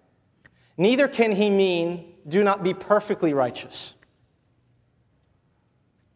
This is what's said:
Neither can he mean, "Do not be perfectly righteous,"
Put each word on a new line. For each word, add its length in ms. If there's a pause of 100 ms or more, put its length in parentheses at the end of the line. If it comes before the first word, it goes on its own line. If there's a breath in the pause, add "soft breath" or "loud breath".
(760 soft breath)
Neither 320
can 240
he 180
mean, 640 (140)
"Do 160
not 180
be 120
perfectly 580
righteous," 600 (2250)